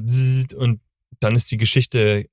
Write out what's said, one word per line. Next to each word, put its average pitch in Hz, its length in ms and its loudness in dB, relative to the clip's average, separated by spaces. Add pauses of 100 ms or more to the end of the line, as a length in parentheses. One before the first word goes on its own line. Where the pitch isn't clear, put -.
bzzzt 131 520 0
und 120 280 -2 (400)
dann 113 160 2
ist - 120 -2
die 110 80 -4
Geschichte, 107 760 0